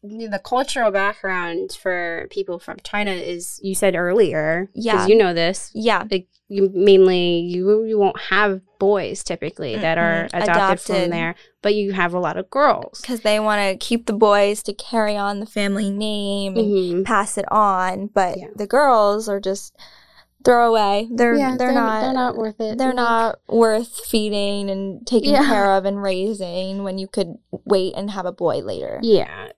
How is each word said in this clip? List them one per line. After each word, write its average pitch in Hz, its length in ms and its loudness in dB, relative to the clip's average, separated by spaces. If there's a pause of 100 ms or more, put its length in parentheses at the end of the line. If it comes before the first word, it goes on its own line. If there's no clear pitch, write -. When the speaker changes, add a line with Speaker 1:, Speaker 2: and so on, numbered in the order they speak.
Speaker 1:
the 208 400 -8
cultural 254 480 0
background 190 800 -4
for 175 580 -6
people 185 300 -6
from - 240 -14
China 208 280 -4
is, 175 520 -8
you 196 120 -4
said 185 200 2
earlier, 175 800 0
'cause 226 100 -8
Speaker 2:
Yeah. 208 220 2
Speaker 1:
you 208 80 8
know 190 180 4
this. 170 400 -2
Speaker 2:
Yeah. 220 380 0
Speaker 1:
Like, 185 160 -4 (220)
you, 196 240 2
mainly, 185 640 6
you, 185 460 0
you 220 120 -2
won't 196 220 2 (100)
have 196 300 2 (180)
boys 196 460 0
typically - 540 -6
that 165 200 0
are 170 360 0
Speaker 2:
Mm-mm. 175 100 -2
Speaker 1:
adopted 190 380 2
from 202 140 -4
Speaker 2:
Adopted. 180 180 0
Speaker 1:
there, 170 220 -4 (260)
but 208 140 0
you 202 180 -2
have 175 200 0
a 180 60 -2
lot 170 180 -4
of 190 120 -10
girls. - 520 0
Speaker 2:
'Cause 240 200 -8
they 214 180 2
wanna 208 380 0
keep 233 280 -4
the 226 80 -2
boys 202 500 4
to 202 100 -6
carry 214 420 -2
on 202 240 -2
the 214 60 -8
family 202 460 -2
name 202 680 -4
and 220 160 2
Speaker 1:
Mm-hmm. 185 300 0
Speaker 2:
pass 208 340 0
it 202 140 -4
on, 190 560 0
but 190 300 0
Speaker 1:
Yeah. 180 180 -14
Speaker 2:
the 208 120 -8
girls 220 600 4
are 202 100 -2
just 196 340 -6 (720)
throwaway. 226 680 4
They're, 233 240 2
Speaker 1:
Yeah, 269 220 0
Speaker 2:
they're 247 120 0
Speaker 1:
they're, 247 40 2
Speaker 2:
not, 220 280 2
Speaker 1:
they're 262 120 -2
not 254 240 -2
worth 220 240 -6
it. 220 160 -4
Speaker 2:
they're 262 100 0
Speaker 1:
Like 254 80 0
Speaker 2:
not 226 520 0
worth 226 580 0
feeding 202 640 -2
and 196 360 -8
taking 277 280 2
Speaker 1:
Yeah. 262 120 6
Speaker 2:
care 202 300 4
of 190 100 0
and 202 160 -2
raising 190 840 -4
when 190 140 -6
you 190 100 -8
could 170 280 -4 (300)
wait 190 300 2
and 202 160 -6
have 190 140 -8
a 180 60 -4
boy 175 280 -2
later. 87 420 -8
Speaker 1:
Yeah. 170 560 0